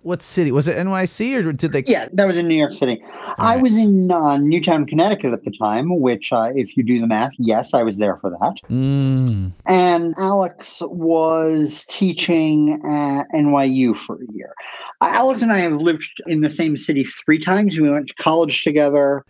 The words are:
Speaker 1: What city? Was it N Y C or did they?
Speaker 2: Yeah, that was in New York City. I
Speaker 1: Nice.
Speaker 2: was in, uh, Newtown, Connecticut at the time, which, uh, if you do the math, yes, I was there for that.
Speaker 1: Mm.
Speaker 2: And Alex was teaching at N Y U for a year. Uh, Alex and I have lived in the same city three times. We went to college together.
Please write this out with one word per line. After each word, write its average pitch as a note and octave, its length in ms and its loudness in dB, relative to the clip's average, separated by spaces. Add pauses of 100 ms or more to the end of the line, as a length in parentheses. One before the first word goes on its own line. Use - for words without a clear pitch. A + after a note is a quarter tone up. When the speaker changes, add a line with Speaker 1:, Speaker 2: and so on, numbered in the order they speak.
Speaker 1:
What F3 200 -6
city? E3 300 -2
Was C#3 140 2
it F3 100 -2
N F#3 140 -2
Y F#3 140 -2
C B3 320 -4
or E3 160 -2
did D3 200 -4
they? C3+ 140 -2
Speaker 2:
Yeah, - 260 0
that G3 140 2
was F3+ 120 0
in E3+ 100 0
New E3 80 2
York D3 160 2
City. B2 280 -2 (380)
I A3+ 180 2
Speaker 1:
Nice. C4 60 2
Speaker 2:
was A3+ 140 4
in, G3 340 4
uh, D3+ 280 2
Newtown, D3+ 480 2
Connecticut D#3+ 460 0
at A2+ 120 -6
the - 80 -8
time, B2+ 480 -2
which, B2 320 0
uh, A#2 220 0
if B2 220 -2
you B2+ 60 2
do A#2+ 180 2
the A#2 60 0
math, A#2 320 0
yes, A2+ 360 0
I B2 80 4
was A2 160 -2
there G2 180 0
for G2 140 -6
that. B2 260 -4 (120)
Speaker 1:
Mm. C3 840 0 (140)
Speaker 2:
And F3 520 2
Alex F#3+ 680 -2
was D#3+ 1000 0
teaching D#3 960 0
at C#3+ 500 -2
N D3 180 2
Y C#3 120 4
U C3 300 2
for - 220 -10
a A#2 160 -14
year. - 200 -14 (500)
Uh, F3 100 2
Alex A#3+ 280 2
and A#3 100 2
I G3+ 100 2
have E3 200 0
lived D#3+ 460 -2
in D#3 160 0
the D3+ 80 2
same D#3 260 -2
city C#3 280 -2
three - 340 0
times. F3+ 400 0
We D3+ 100 4
went C#3+ 200 0
to - 60 -18
college E3 500 0
together. C#3+ 640 2